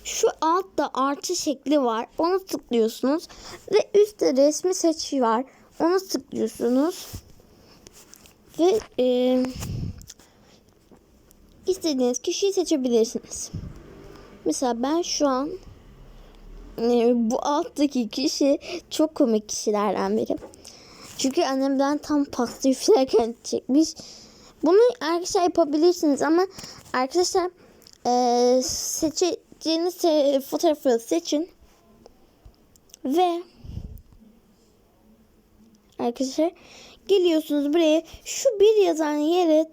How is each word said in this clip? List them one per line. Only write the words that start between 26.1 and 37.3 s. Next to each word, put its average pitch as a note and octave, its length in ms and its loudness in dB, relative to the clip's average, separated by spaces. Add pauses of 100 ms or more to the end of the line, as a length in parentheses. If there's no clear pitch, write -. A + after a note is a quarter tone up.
ama E4 260 2 (460)
arkadaşlar, F4 580 0 (560)
e, B3 560 4
seçeceğiniz D#4+ 1300 -4
se-, C#4+ 460 2
fotoğrafı D4 580 0
seçin. E4 500 -2 (1600)
Ve F4 380 0 (2500)
arkadaşlar C4 520 -2 (560)
geliyorsunuz D#4 640 2